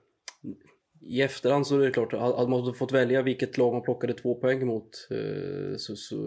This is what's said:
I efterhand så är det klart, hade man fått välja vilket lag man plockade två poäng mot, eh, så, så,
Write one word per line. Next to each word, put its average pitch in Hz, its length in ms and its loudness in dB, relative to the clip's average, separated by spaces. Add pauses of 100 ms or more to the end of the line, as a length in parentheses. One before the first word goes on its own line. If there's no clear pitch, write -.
(1080)
I 123 120 0
efterhand 139 460 2
så 139 120 4
är 139 60 6
det 127 60 4
klart, 117 220 0
hade 123 360 2
man 123 240 0
fått 127 180 -4
välja 131 300 4
vilket 127 360 -2
lag 123 160 4
man 120 80 -2
plockade 120 320 -2
två 123 220 -2
poäng 131 300 0
mot, 113 460 -6
eh, 98 680 -6
så, 104 180 -10
så, - 200 -10 (120)